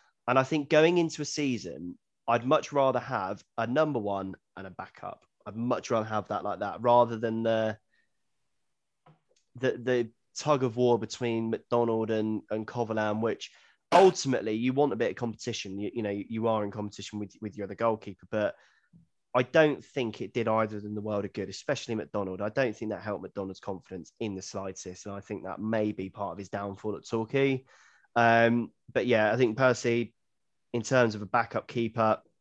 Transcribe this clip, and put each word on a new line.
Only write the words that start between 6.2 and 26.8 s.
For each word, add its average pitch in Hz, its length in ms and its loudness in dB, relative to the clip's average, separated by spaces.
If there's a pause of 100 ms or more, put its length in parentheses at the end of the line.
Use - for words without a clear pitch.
that 95 140 -4
like 92 160 -6
that 95 220 -6
rather 120 360 4
than 113 280 -2
the, 110 340 0 (1800)
the, 123 180 0
the 120 380 0 (260)
tug 143 280 2
of 113 120 0
war 120 220 6
between 113 520 -2
McDonald 113 600 0
and, 110 400 -2
and 110 160 -4
Covolan, 110 540 -2
which - 320 -4 (400)
ultimately 135 640 6
you 123 180 0
want 139 200 2
a - 40 -4
bit 110 140 0
of - 60 -6
competition. 107 600 -6
You, 101 160 -6
you 117 80 -4
know, 104 80 -2
you 110 380 -4
are 107 160 0
in 101 80 -6
competition 104 480 -10
with, 101 200 -10
with 107 160 -10
your 101 100 -8
other 98 100 -12
goalkeeper, 110 520 -4
but 104 280 -2 (760)
I 127 120 2
don't 151 400 4
think 117 360 -4
it 101 140 -8
did 113 140 -2
either 110 300 0
of 101 40 -12
them 104 140 -8
the 104 40 -6
world 104 260 -4
of 95 60 -10
good, 98 160 -6
especially 120 460 -6
McDonald. 92 480 -4
I 104 60 -2
don't 117 280 -2
think 110 140 -6
that 92 120 -6
helped 104 200 -6
McDonald's 95 380 -8
confidence 92 580 -10
in 104 160 -6
the 92 80 -10
slightest, 95 640 -12
and 101 80 -10
I 101 60 -10
think 98 240 -10
that - 160 -10
may 107 320 0
be 95 160 -8
part 98 240 -8
of 87 60 -14
his 98 100 -12
downfall 101 480 -8